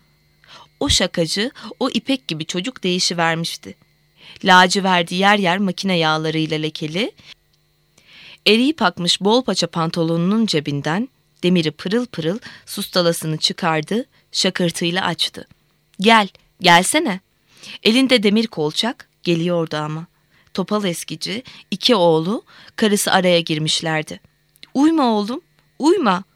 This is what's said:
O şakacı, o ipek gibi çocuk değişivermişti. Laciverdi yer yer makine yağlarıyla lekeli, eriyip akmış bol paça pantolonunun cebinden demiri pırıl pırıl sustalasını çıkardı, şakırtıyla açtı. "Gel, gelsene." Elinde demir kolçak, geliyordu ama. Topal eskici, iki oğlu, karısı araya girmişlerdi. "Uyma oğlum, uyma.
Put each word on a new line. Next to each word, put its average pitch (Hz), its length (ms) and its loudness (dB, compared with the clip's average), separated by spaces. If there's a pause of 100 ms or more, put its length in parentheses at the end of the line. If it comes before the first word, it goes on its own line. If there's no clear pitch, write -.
(800)
O 285 80 -2
şakacı, 190 600 -2 (300)
o 254 100 -2
ipek 262 380 -4
gibi 160 160 -6
çocuk 185 400 -8
değişivermişti. 165 920 -2 (680)
Laciverdi 185 680 4
yer 196 240 4
yer 185 200 0
makine 190 400 -2
yağlarıyla 156 600 0
lekeli, 156 540 -6 (1300)
eriyip 240 360 2
akmış 175 380 -2
bol 220 240 2
paça 185 220 -2
pantolonunun 170 800 -2
cebinden 151 600 -4 (340)
demiri 175 280 2
pırıl 226 360 -4
pırıl 170 320 -6 (280)
sustalasını 170 720 -2
çıkardı, 180 680 -2 (260)
şakırtıyla 180 720 -2
açtı. - 440 -6 (520)
"Gel, 214 280 4 (320)
gelsene." 185 600 4 (640)
Elinde 240 400 4
demir 214 240 2
kolçak, 160 600 -6 (140)
geliyordu 170 540 -2
ama. 151 300 -8 (480)
Topal 202 300 -4
eskici, 175 580 -8 (280)
iki - 240 0
oğlu, 170 500 2 (320)
karısı 208 360 0
araya 180 280 4
girmişlerdi. 156 800 -4 (540)
"Uyma 302 300 4
oğlum, 226 360 0 (380)
uyma. 247 460 2 (120)